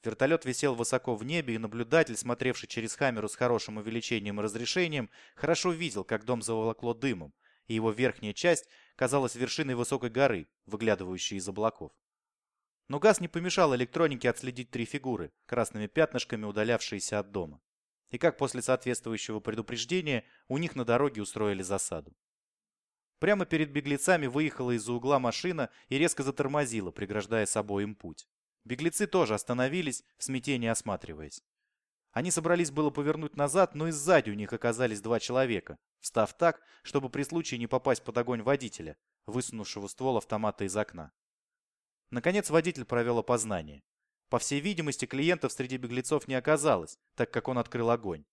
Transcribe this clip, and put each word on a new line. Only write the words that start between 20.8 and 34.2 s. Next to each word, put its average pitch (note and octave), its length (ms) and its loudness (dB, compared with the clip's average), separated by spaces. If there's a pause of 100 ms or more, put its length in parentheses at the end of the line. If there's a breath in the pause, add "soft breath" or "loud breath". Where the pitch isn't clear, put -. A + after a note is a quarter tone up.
дороге A#2+ 360 2
устроили G2+ 420 0
засаду. F2 540 -4 (1000)
Прямо F#3+ 260 2
перед D#3 280 0
беглецами C#3+ 560 2
выехала C3 440 -2
из-за A#2 200 -2
угла B2+ 260 2
машина C3 520 -2 (180 soft breath)
и C3 100 0
резко D#3+ 240 2
затормозила, C3 680 0
преграждая G#2 540 0
собой G2+ 360 0
им G#2 140 -6
путь. - 320 -14 (380)
Беглецы D#3+ 400 -2
тоже D3 280 4
остановились, C3 680 -2 (160)
в - 60 -8
смятении B2+ 440 -2
осматриваясь. D#2+ 760 -4 (640)
Они E3 220 -2
собрались E3+ 400 2
было D3 180 2
повернуть D3 460 -2
назад, D3 400 4
но D#3 100 -2
и E3 60 0
сзади D3 380 4